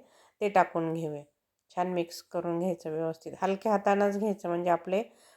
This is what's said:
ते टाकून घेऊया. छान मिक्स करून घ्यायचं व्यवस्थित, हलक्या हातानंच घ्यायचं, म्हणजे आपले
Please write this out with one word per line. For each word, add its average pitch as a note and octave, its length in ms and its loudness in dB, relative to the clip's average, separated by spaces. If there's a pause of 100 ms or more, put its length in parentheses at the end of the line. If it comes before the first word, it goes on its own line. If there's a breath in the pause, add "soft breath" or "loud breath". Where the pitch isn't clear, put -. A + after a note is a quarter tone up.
(420 soft breath)
ते G#3 80 2
टाकून E3+ 440 2
घेऊया. D3+ 300 -6 (540)
छान F3+ 100 0
मिक्स E3+ 360 -4
करून E3+ 360 -4
घ्यायचं E3+ 320 -2
व्यवस्थित, D#3+ 500 -6
हलक्या G3 300 0
हातानंच G3+ 460 2
घ्यायचं, G3 320 -2
म्हणजे F3 200 0
आपले F3+ 320 2 (360 soft breath)